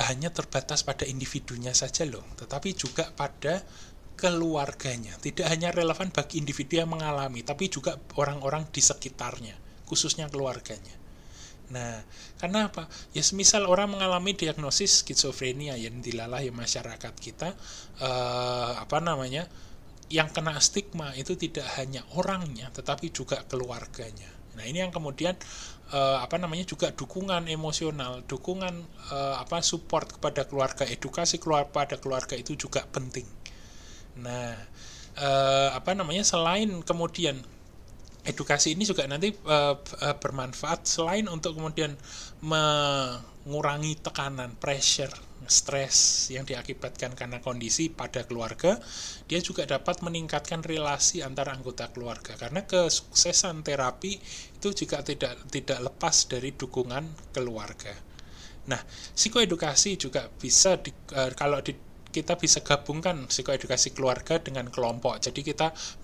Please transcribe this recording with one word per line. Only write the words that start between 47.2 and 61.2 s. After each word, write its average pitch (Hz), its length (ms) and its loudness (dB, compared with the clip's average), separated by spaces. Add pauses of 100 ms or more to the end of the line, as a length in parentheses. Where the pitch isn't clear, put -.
kondisi 123 480 0
pada 123 320 -4
keluarga, 120 560 2 (480)
dia 175 160 0
juga 165 240 -2
dapat 147 380 0
meningkatkan 165 580 -2
relasi 156 560 2
antar 139 320 -2
anggota 127 400 -6
keluarga. 117 480 -8
Karena 147 240 -4
kesuksesan 175 1040 4
terapi 143 560 0 (380)
itu 208 100 0
juga 151 320 -2
tidak, 139 380 -2 (100)
tidak 135 320 -2
lepas - 480 4
dari 127 240 -2
dukungan 131 800 -4
keluarga. 110 560 -4 (800)
Nah, 123 80 2 (400)
psikoedukasi 185 800 4
juga 135 320 -2
bisa 170 480 6
di, 160 160 -8 (160)
eh, 131 240 2